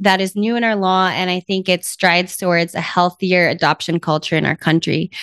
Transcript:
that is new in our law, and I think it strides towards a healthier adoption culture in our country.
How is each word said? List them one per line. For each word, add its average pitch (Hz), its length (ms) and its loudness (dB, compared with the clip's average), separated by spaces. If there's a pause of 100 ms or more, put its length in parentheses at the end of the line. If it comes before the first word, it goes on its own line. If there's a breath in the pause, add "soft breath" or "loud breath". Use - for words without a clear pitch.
that 190 200 2
is 190 140 -2
new 220 220 0
in 233 80 -2
our 220 120 0
law, 185 320 2
and 180 220 -2
I 180 100 -2
think 190 280 -4
it 180 160 0
strides 180 520 0
towards 170 380 0
a 165 60 -4
healthier 180 680 0
adoption 160 520 0
culture 156 360 -2
in 151 100 0
our 147 100 -2
country. 160 540 0 (120 loud breath)